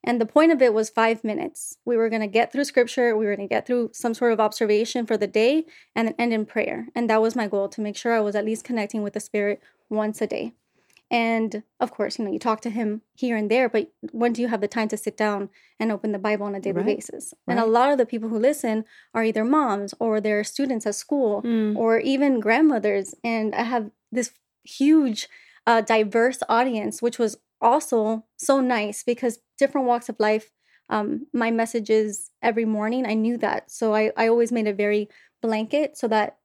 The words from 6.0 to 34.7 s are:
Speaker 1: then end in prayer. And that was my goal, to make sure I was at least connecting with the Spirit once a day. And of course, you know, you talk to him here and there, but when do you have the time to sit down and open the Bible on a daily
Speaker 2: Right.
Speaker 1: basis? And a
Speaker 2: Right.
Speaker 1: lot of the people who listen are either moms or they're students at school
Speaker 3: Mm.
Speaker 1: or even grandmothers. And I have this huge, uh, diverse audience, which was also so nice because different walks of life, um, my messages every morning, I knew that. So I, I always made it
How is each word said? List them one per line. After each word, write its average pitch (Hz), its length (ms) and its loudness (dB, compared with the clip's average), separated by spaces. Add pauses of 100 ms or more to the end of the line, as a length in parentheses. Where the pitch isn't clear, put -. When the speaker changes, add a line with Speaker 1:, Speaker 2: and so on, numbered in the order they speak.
Speaker 1:
then 220 100 -4
end 240 140 0
in 214 140 0
prayer. - 500 -4
And 233 140 -2
that 220 120 4
was 226 140 0
my 220 140 -2
goal, 202 180 -2
to 202 140 -8
make 208 160 -6
sure 233 160 -2
I 226 80 2
was 208 160 -2
at 208 80 -2
least 220 180 -4
connecting 214 400 -4
with 202 100 -6
the 214 60 -6
Spirit 208 400 -2 (300)
once 214 320 -2
a 214 60 -2
day. - 260 -8 (580)
And 226 500 0 (180)
of 240 120 -2
course, - 260 -4
you 226 80 -4
know, 190 60 -4
you 214 80 -4
talk 220 220 -2
to 233 100 -8
him 214 300 -4 (120)
here 240 240 -2
and 208 140 -2
there, 247 180 2
but 226 220 -2 (200)
when 233 220 0
do 226 80 -4
you 240 60 0
have 220 140 -2
the 208 60 -2
time 214 200 -2
to 214 100 -4
sit - 180 -6
down 202 340 -2 (300)
and 220 120 0
open 214 200 -4
the 202 60 -4
Bible 202 300 -2
on 202 80 -6
a 196 40 -8
daily 190 180 -4
Speaker 2:
Right. 196 80 0 (120)
Speaker 1:
basis? - 380 -14 (120)
And 240 120 -4
a 226 40 2
Speaker 2:
Right. 226 80 2
Speaker 1:
lot 247 200 4
of 277 80 2
the 233 80 4
people 226 220 -6
who 220 100 -2
listen 233 440 0 (300)
are 226 100 0
either 220 200 0
moms 226 560 0
or 220 200 0
they're 208 240 0
students 247 440 -4
at 208 80 -2
school 220 480 0
Speaker 3:
Mm. 220 340 0
Speaker 1:
or 226 220 2
even 269 400 2
grandmothers. 214 760 2 (100)
And 226 300 -2
I - 80 -2
have 233 300 -2 (200)
this 240 200 -4 (320)
huge, 277 680 2 (380)
uh, 226 140 6
diverse 226 580 2 (100)
audience, 226 500 0
which 240 200 -2
was 214 180 0 (240)
also 226 640 2 (140)
so 277 220 2
nice 226 440 -2
because 240 360 -2 (200)
different 277 260 2
walks 240 240 0
of 214 100 -12
life, 214 320 0 (380)
um, 214 420 -4
my 233 200 0
messages 220 800 0 (100)
every 226 240 0
morning, 220 400 -2
I 220 80 -2
knew 226 240 0
that. - 320 -2
So 220 240 -2
I, 214 240 2
I 226 100 2
always 233 240 2
made 226 140 0
it 202 120 -2